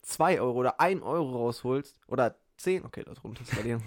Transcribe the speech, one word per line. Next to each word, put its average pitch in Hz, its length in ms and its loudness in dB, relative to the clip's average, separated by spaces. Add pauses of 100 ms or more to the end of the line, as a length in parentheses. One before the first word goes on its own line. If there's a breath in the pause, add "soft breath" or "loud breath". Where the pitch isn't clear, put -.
zwei 160 400 2
Euro 120 160 2
oder 127 220 0
ein 175 240 4
Euro 139 300 -2
rausholst 123 720 -2
oder 123 280 2 (220)
zehn, 185 260 0
okay, - 220 -12
das - 180 -18
runter 113 200 -12
ist 117 120 -6
bei 104 60 -4
dir. 117 260 -2